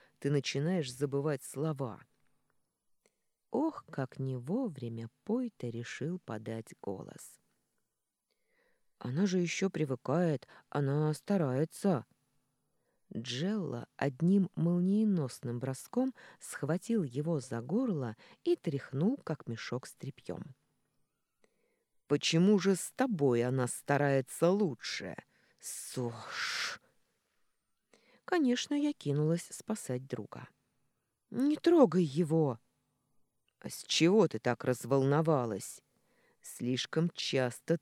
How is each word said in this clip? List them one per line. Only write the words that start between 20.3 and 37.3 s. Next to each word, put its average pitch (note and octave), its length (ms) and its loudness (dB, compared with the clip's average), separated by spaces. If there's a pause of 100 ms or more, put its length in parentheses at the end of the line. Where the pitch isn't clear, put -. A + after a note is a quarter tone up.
«Почему E3+ 520 4
же F#3 160 2
с - 180 -6
тобой C#3+ 520 2
она B2+ 220 2
старается C#3 840 2
лучше? D#3 680 -2 (440)
Сош!» - 1200 -6 (1400)
Конечно, C#4+ 500 2
я D4 200 2
кинулась D3+ 560 0
спасать C3 560 -6
друга. A#2 420 -8 (800)
«Не C#4 260 0
трогай B3 480 6
его!» D3 540 2 (1040)
«А G#2 80 -10
с - 180 -12
чего F3+ 400 6
ты A2+ 120 -2
так - 260 -2
разволновалась? C3+ 1200 2 (580)
Слишком C3 720 -2
часто C3+ 720 -2